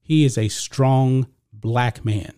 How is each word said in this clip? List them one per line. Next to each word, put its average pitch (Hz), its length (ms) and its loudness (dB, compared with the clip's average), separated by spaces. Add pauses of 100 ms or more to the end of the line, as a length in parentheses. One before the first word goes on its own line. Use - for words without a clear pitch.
He 156 240 2
is 127 140 0
a 107 100 0
strong 131 760 0 (260)
black 117 520 -4
man. 101 340 -4